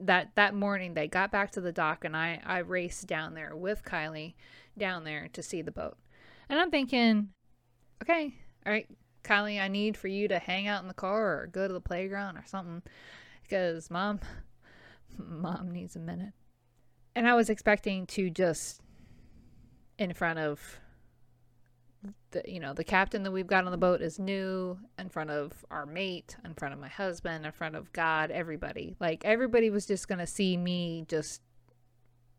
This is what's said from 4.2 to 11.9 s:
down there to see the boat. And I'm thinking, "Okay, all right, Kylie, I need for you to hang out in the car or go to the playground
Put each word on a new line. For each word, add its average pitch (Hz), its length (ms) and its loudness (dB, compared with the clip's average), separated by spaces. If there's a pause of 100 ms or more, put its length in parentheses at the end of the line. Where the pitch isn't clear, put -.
down 185 280 -2
there 151 280 -6
to 175 80 -8
see 165 220 -6
the 165 80 -8
boat. - 260 -8 (520)
And 285 100 4
I'm 349 100 4
thinking, 240 600 4 (720)
"Okay, 320 320 2 (300)
all 202 60 0
right, 214 160 0 (360)
Kylie, 208 380 2
I 196 60 2
need 208 300 0
for 196 100 -6
you 196 220 0
to 185 100 4
hang 190 280 -2
out 202 140 0
in 185 60 -10
the 185 60 -10
car 196 480 0
or 165 60 -8
go 190 200 -2
to 190 60 -4
the - 80 -6
playground 190 560 -4